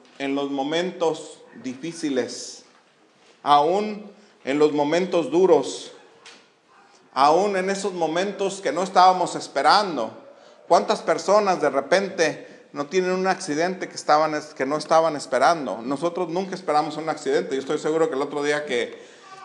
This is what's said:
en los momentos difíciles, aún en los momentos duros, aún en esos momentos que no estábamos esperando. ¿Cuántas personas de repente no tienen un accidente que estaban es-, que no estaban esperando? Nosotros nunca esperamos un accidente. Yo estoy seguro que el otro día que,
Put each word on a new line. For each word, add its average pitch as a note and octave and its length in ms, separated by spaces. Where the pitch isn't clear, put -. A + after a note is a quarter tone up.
en C#3 160
los C#3 160
momentos D#3 880
difíciles, C3 1000
aún F3+ 680
en C3+ 140
los D3+ 140
momentos D#3 580
duros, E3+ 600
aún E3+ 440
en F#3 120
esos G3 240
momentos F#3 680
que D3 100
no E3+ 120
estábamos F#3 520
esperando. D3 760
¿Cuántas G3 340
personas F#3 580
de D3 100
repente D#3 1040
no C#3+ 140
tienen F#3 260
un F#3 160
accidente F3 640
que - 60
estaban D#3 400
es-, D3 180
que C3+ 140
no D3 100
estaban D#3+ 380
esperando? C3 680
Nosotros D#3+ 480
nunca F#3 240
esperamos D3+ 440
un D#3 120
accidente. D3+ 460
Yo C3 60
estoy D3+ 180
seguro D#3+ 300
que C3+ 60
el C3+ 60
otro C#3+ 220
día D3 220
que, A#2+ 360